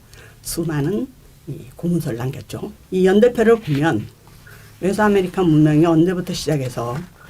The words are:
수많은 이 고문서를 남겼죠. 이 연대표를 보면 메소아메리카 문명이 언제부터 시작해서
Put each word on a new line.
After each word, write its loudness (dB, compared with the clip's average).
수많은 -4
이 -14
고문서를 -4
남겼죠. -10
이 2
연대표를 4
보면 -2
메소아메리카 0
문명이 4
언제부터 0
시작해서 -4